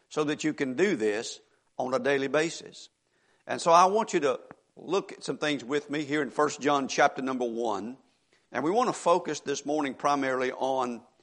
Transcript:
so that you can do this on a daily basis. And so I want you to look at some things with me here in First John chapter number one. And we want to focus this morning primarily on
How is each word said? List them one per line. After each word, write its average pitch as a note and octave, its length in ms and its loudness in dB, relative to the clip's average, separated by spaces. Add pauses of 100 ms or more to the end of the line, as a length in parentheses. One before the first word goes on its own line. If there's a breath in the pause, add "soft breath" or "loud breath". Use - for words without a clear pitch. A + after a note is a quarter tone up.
so D#3 160 0
that D3 180 -4
you D#3 100 0
can C3 200 -4
do E3+ 240 2
this G#2+ 420 -2 (380)
on B2+ 160 -2
a C3 60 2
daily C3+ 280 0
basis. D#3 600 -4 (600)
And B2 120 -2
so E3+ 100 4
I F3 140 10
want G#3+ 260 0
you F3+ 80 2
to C3 220 0 (340)
look F#3 380 -4
at - 100 -18
some C#3+ 140 -6
things D3 260 -2
with C#3+ 260 -4
me D3 140 -4
here D3 180 -2
in A#2+ 100 -4
First D3 280 0
John C3+ 300 2
chapter D3 320 2
number B2+ 240 -2
one. A2+ 500 -4 (560)
And A#2+ 100 -2
we D#3 100 0
want A3+ 180 2
to - 40 -2
focus F3 460 0
this C#3 260 -6
morning C#3+ 280 -2
primarily C3 580 0
on B2 500 -2 (220)